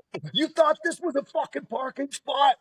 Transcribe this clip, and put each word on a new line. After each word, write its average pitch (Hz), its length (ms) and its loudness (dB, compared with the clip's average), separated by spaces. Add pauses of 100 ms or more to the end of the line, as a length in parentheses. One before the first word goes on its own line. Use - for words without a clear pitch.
(340)
You 302 140 2
thought 311 360 4
this 339 180 -4
was 339 140 -4
a 277 80 0
fucking 277 420 -6
parking 262 460 -6
spot? 269 500 2